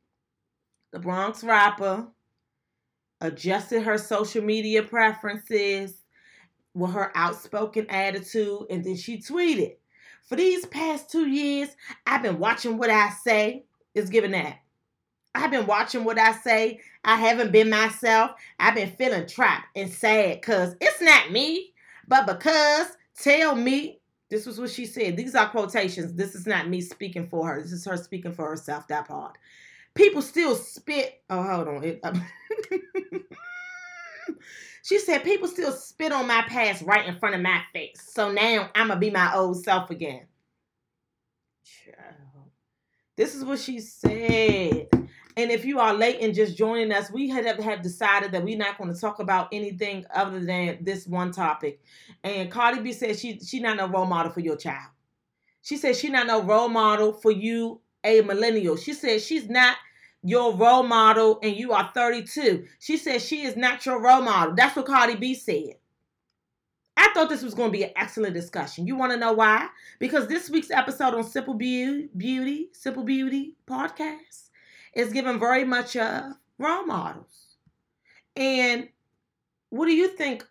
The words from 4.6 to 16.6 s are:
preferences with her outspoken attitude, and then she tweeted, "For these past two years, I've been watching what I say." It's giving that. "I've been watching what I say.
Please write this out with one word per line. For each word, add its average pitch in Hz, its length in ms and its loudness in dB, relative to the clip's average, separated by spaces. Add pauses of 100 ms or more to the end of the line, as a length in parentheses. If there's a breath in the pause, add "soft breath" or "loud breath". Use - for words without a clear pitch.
preferences 208 1200 0 (680 soft breath)
with 180 200 -2
her 196 200 -2
outspoken 214 760 -2
attitude, 196 800 -2
and 180 120 -4
then 185 120 -4
she 214 240 -10
tweeted, 311 560 0 (480 soft breath)
"For - 120 -8
these 359 300 2
past 302 460 -6
two 320 160 0
years, 285 420 -2 (380 loud breath)
I've 247 160 0
been 180 160 -2
watching 226 400 -2
what 233 100 2
I 208 220 4
say." 220 540 0 (280)
It's 196 160 -2
giving 202 220 4
that. 156 300 -6 (760)
"I've 262 160 0
been 233 160 0
watching 226 360 0
what 226 140 -2
I 220 140 6
say. 220 500 0 (220 loud breath)